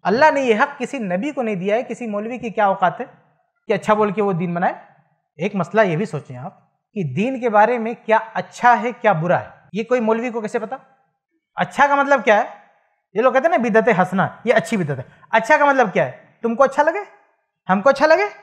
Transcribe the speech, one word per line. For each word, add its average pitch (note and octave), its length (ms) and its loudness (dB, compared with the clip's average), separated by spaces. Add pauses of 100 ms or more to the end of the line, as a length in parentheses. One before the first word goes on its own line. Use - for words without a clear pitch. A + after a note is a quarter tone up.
अल्लाह C4+ 260 4
ने C#4 100 -2
ये B3 120 2
हक C4+ 240 0
किसी B3+ 220 -6
नबी G3+ 320 -4
को C#4+ 100 -6
नहीं A3 140 -4
दिया F#3+ 200 -2
है। A#3 80 -2
किसी A3+ 240 -10
मौलवी G#3+ 320 -8
की A#3 100 -10
क्या G3+ 200 0
औकात F#3 300 -2
है A#3+ 60 -10 (640)
कि A3 40 2
अच्छा G#3 220 0
बोल G#3 160 0
के G#3 100 -4
वो G3+ 120 0
दीन F3 200 -4
बनाए? F#3 220 -2 (640)
एक G3+ 160 -6
मसला G3 280 0
ये F3+ 120 0
भी G3 100 -4
सोचें C3+ 300 -12
आप C3 240 -16 (360)
कि G3+ 80 -4 (120)
दीन A#3+ 240 -2
के A#3+ 100 -2
बारे A3 280 4
में A3+ 180 -6
क्या G#3+ 220 0
अच्छा A3 560 0
है, A3+ 180 0
क्या G#3+ 220 0
बुरा E3 240 0
है, G#2+ 160 -8 (220)
ये A3 80 -6
कोई B3+ 160 0
मौलवी A3+ 300 -2
को A3+ 120 -8
कैसे G#3+ 180 -6
पता? G#3+ 200 -10 (800)
अच्छा A#3+ 300 2
का C#4 80 2
मतलब C#4 280 2
क्या G#3+ 120 4
है? A#3+ 120 0 (680)
ये G3+ 60 0
लोग B3+ 120 4
कहते C4 140 2
हैं E4 40 2
ना F4+ 60 0
बिदअत A3 320 2
हसना, F#3 560 0
ये A#3 80 2
अच्छी A3+ 240 0
बिदअत D3 200 -4
है। - 80 -14 (260)
अच्छा A3+ 260 4
का D4 80 4
मतलब C4 260 2
क्या E3+ 120 0
है? - 400 -10
तुमको A#3 200 2
अच्छा C4 200 0
लगे, F4+ 220 -2 (600)
हमको G3 220 2
अच्छा C4+ 160 2
लगे। F4 220 4 (160)